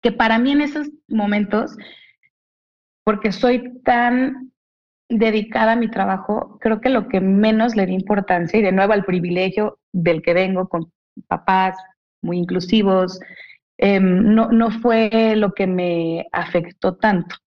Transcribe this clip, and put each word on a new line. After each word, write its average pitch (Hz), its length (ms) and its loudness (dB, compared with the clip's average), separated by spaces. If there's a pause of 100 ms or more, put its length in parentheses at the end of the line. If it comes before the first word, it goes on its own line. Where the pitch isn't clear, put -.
Que 220 100 0
para 226 280 0
mí 262 120 0
en 294 100 2
esos 294 280 -6 (180)
momentos, 208 680 -2 (1300)
porque 208 260 0
soy 247 520 -2
tan 247 680 0 (580)
dedicada 220 640 0
a 233 40 2
mi 220 120 -2
trabajo, 196 720 -4
creo 220 220 -2
que 254 80 2
lo 233 180 0
que 190 140 -2
menos 220 540 2
le 196 100 2
di 185 80 -4
importancia, 190 640 0
y 214 40 4
de 185 100 2
nuevo 196 200 2
al 202 120 0
privilegio 185 760 -2 (140)
del 165 280 0
que 170 120 0
vengo, 190 340 0
con 165 240 -6 (360)
papás 190 500 0 (440)
muy 175 180 -4
inclusivos, 185 800 0 (580)
em, 196 580 4
no, 226 160 2
no 226 200 2
fue 226 640 2
lo 202 180 0
que 190 140 -2
me 170 640 -2
afectó 175 680 -4
tanto. 190 380 0 (140)